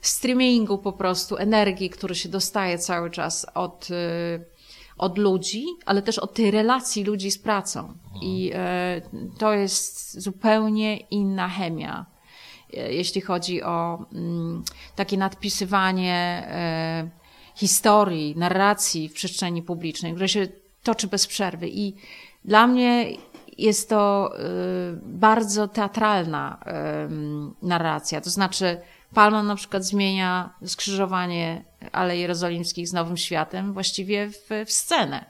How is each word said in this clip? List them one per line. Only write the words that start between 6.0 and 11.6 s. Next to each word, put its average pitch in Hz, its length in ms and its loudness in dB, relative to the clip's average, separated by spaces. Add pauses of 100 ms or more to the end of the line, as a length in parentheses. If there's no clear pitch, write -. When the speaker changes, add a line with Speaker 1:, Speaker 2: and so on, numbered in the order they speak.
Speaker 1:
też 220 160 -2
od - 160 -6
tej 220 160 4
relacji 214 540 2
ludzi 196 260 -2
z 196 80 -4
pracą. 190 420 -2
Speaker 2:
Mhm. 113 420 -14
Speaker 1:
I, 185 320 -2
e, 180 480 -2 (360)
to 214 140 2
jest - 680 -2
zupełnie 214 760 2
inna 196 520 -2
chemia, 170 580 -6 (680)